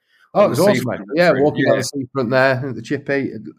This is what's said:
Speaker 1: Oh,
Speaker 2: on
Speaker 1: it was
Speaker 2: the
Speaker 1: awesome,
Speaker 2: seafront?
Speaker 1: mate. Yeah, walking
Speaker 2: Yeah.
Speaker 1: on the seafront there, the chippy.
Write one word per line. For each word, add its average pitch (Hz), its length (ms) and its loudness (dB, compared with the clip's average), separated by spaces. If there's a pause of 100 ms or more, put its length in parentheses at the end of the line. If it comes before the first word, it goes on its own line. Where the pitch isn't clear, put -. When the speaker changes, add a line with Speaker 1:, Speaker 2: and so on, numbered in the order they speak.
(340)
Speaker 1:
Oh, 185 60 2
Speaker 2:
on 208 60 6
Speaker 1:
it - 40 4
was 123 80 -2
Speaker 2:
the 170 60 4
Speaker 1:
awesome, 202 120 4
Speaker 2:
seafront? 104 240 -4
Speaker 1:
mate. 104 160 -8
Yeah, 170 180 4
walking 135 320 2
Speaker 2:
Yeah. 135 60 4
Speaker 1:
on 131 60 2
the 123 60 -2
seafront 131 460 -6
there, 131 440 2
the 113 80 -12
chippy. 139 500 -4 (260)